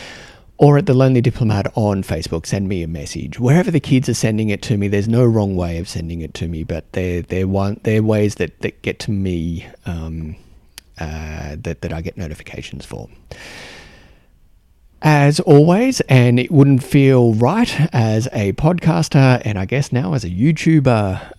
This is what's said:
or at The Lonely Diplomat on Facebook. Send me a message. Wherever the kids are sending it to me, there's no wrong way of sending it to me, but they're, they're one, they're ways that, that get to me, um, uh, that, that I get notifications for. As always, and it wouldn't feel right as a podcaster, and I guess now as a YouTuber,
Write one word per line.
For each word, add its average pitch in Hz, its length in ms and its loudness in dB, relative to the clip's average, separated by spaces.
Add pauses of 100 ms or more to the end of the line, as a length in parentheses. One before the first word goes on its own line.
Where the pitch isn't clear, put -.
(580)
or 143 200 6
at 101 80 -2
The 131 80 4
Lonely 131 260 4
Diplomat 107 540 0
on 104 280 0
Facebook. 82 440 -6
Send 98 220 -4
me 92 140 -4
a 80 60 -6
message. 73 500 -10
Wherever 139 320 2
the 156 100 2
kids 131 280 0
are 117 60 0
sending 110 340 0
it 101 140 -4
to 104 160 -2
me, 101 100 0
there's 101 200 0
no 123 160 4
wrong 107 300 2
way 87 240 -4
of 82 100 -8
sending 85 340 -8
it 78 120 -12
to 82 140 -8
me, 82 160 -8
but 82 280 -8
they're, 90 300 -4
they're 92 260 -4
one, 98 340 -2
they're 107 200 0
ways 107 340 0
that, - 240 -6
that - 200 -8
get - 200 -6
to - 100 -8
me, 87 560 -4 (180)
um, 80 520 -8 (640)
uh, 78 600 -10
that, - 240 -10
that 87 100 -8
I 82 80 -8
get 82 160 -10
notifications - 680 -12
for. - 220 -14 (1900)
As 147 380 4
always, 180 600 4
and 123 380 4
it - 100 -4
wouldn't 139 320 4
feel 127 520 4
right 151 600 0
as 113 380 2
a 98 220 -2
podcaster, 156 920 2
and 101 140 -4
I 92 80 -4
guess 139 260 -4
now 147 220 -2
as 113 100 -4
a 85 60 -6
YouTuber, 123 1080 0